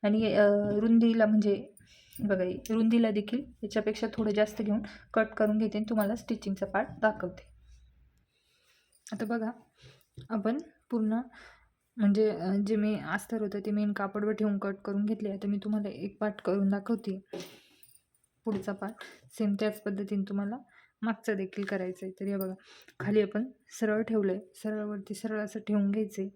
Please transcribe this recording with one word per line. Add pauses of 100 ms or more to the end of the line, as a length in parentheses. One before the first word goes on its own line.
आणि,
अ, (340)
रुंदीला
म्हणजे (460)
बघा,
हे (120)
रुंदीला
देखील (200)
याच्यापेक्षा
थोडं
जास्त
घेऊन (320)
कट
करून
घेते
आणि
तुम्हाला
स्टिचिंगचा
पार्ट (140)
दाखवते. (1600)
आता
बघा, (760)
आपण (320)
पूर्ण (760)
म्हणजे,
अ, (140)
जे
मी
अस्तर
होतं
ते
मेन
कापडवर
ठेवून
कट (100)
करून
घेतले.
आता
मी
तुम्हाला
एक
पार्ट
करून
दाखवते, (1200)
पुढचा
पार्ट (380)
सेम
त्याच
पद्धतीने
तुम्हाला (440)
मागचा
देखील
करायचा
आहे.
तर
हे
बघा, (460)
खाली
आपण (280)
सरळ
ठेवलंय, (160)
सरळवरती
सरळ
असं
ठेवून
घ्यायचंय.